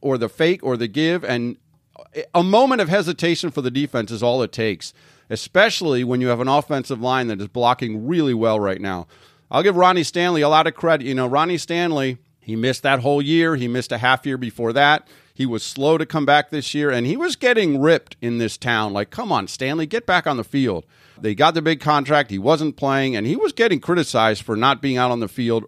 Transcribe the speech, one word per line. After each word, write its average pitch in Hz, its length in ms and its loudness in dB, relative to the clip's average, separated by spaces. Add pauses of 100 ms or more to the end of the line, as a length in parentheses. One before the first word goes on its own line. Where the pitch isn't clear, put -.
or 135 160 0
the 113 100 -2
fake 170 320 0
or 127 160 -2
the 117 100 -2
give, 160 360 -2
and 120 340 -4 (800)
a 175 80 4
moment 240 360 4
of 175 100 0
hesitation 170 600 0
for 139 140 -6
the 123 80 -2
defense 123 400 -4
is 107 100 -6
all 120 220 2
it 104 80 -4
takes, 110 420 -4 (380)
especially 151 720 0
when 123 180 -2
you 127 60 0
have 120 140 0
an 127 60 0
offensive 135 540 -2
line 127 240 0
that 104 160 -6
is 104 60 -8
blocking 120 580 -2
really 151 300 0
well 110 240 2
right 95 220 -2
now. 92 260 -6 (420)
I'll 147 140 0
give 190 120 2
Ronnie 180 280 4
Stanley 175 380 0
a 147 80 4
lot 156 180 4
of 156 80 -4
credit. 156 320 0
You 135 80 -2
know, 131 100 -2
Ronnie 156 320 0
Stanley, 156 600 -2 (200)
he 113 160 -8
missed 123 280 -2
that 139 160 2
whole 143 220 0
year. 165 340 2
He 123 120 -4
missed 120 240 -4
a 123 60 -4
half 127 300 2
year 135 100 -4
before 117 360 -4
that. 147 340 2 (280)
He 131 100 -2
was 113 180 -4
slow 147 360 0
to 156 60 -2
come 151 200 -2
back 143 240 4
this 147 240 -8
year, 147 160 0
and 120 160 0
he 156 120 -2
was 330 180 -4
getting 208 440 2
ripped 156 420 2
in 120 180 -4
this 113 180 -2
town. 107 360 0
Like, 101 180 -4
"Come 220 200 -6
on, 101 160 -2
Stanley, 151 380 -4
get 220 220 -6
back 180 180 2
on 143 120 -2
the 113 60 -6
field." 113 420 -2 (360)
They 107 140 0
got 151 180 4
the 160 80 0
big 156 200 0
contract. 143 500 2
He 98 80 -4
wasn't 147 380 0
playing, 135 380 0
and 107 120 -4
he 165 80 -2
was 392 160 -2
getting 208 280 0
criticized 120 640 0
for 113 120 -4
not 131 260 0
being 135 160 -2
out 123 140 2
on 120 80 -2
the 110 80 -4
field 117 400 -2